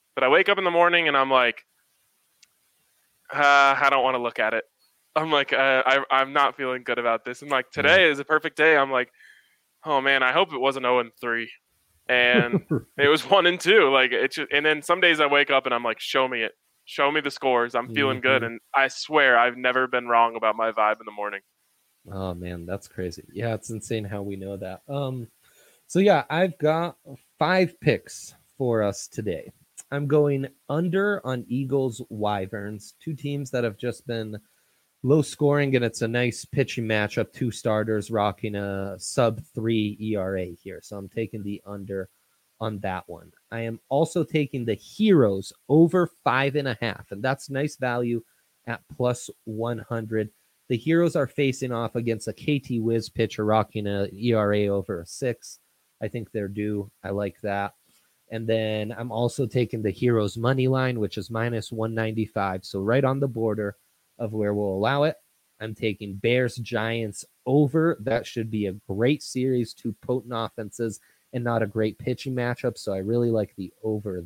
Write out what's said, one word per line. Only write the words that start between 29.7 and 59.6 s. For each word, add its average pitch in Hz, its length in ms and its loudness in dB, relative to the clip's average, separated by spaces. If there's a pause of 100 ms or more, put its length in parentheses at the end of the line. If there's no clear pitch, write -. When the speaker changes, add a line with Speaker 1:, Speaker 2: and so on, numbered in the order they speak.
Speaker 2:
I'm 143 160 -4
going 143 400 2 (220)
under 185 580 -2
on 127 220 -4
Eagles 131 600 -2
Wyverns, 104 920 -6
two 160 140 -8
teams 143 380 -8
that 123 120 0
have 107 140 -2
just - 280 -8
been 110 320 -8 (640)
low 143 200 4
scoring, 143 540 2
and 120 80 2
it's 117 180 -4
a 113 60 2
nice 120 360 -2
pitching 131 420 -2
matchup. 107 460 0
Two 123 200 -4
starters 107 580 -2
rocking 104 460 -2
a 98 420 -6
sub 113 420 0 (140)
three 110 460 0
E 107 160 -4
R 95 220 -2
A 87 160 -6
here. 90 280 -16
So - 140 -16
I'm 98 120 -12
taking 113 360 -8
the 101 220 -8
under 98 420 -8 (520)
on 110 200 -6
that 92 280 -6
one. 85 220 -18 (220)
I 113 80 -8
am 113 180 -8 (100)
also 160 360 0
taking 143 400 -4
the 113 100 -2
Heroes 123 800 2 (160)
over 165 400 4 (160)
five 135 320 2
and 139 120 -2
a 113 120 -4
half, - 320 -6
and 101 100 -10
that's 135 280 -4
nice 139 260 -4
value 120 460 -2 (440)
at 117 140 -6 (160)
plus 123 320 -2 (160)
one 113 340 -6
hundred. 110 520 -4 (380)
The 127 80 0
Heroes 165 380 2
are 139 140 0
facing 135 420 -2
off 117 240 -4
against 117 320 -4
a 135 60 -4
K 147 260 -2
T 120 220 -4
Wiz 113 280 0
pitcher 110 360 -2
rocking 107 420 0
a 101 260 -2
E 110 200 0
R 104 200 2
A 104 180 2
over 95 320 -4
a 87 40 -18
six. - 540 -8 (420)
I 110 60 -4
think 113 240 -10
they're 101 160 -4
due. 101 420 -4 (140)
I 95 60 -6
like 101 320 -6
that. 101 320 -4 (580)
And 113 140 -6
then 110 520 -2
I'm 120 140 -10
also 120 340 0
taking 113 360 -2